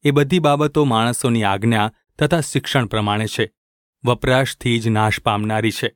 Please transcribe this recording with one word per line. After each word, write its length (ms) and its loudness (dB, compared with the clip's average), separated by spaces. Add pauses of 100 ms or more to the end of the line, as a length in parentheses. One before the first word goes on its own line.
એ 60 4
બધી 280 2
બાબતો 460 2
માણસોની 580 0
આજ્ઞા 500 0 (260)
તથા 220 0
શિક્ષણ 460 -2
પ્રમાણે 400 -2
છે, 200 -4 (580)
વપરાશથી 760 0
જ 100 -2
નાશ 320 0
પામનારી 500 -2
છે. 260 -6